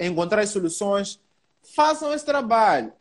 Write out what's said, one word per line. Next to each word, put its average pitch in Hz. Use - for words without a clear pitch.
encontrar 175
as 208
soluções, 202
façam 302
esse 294
trabalho. 220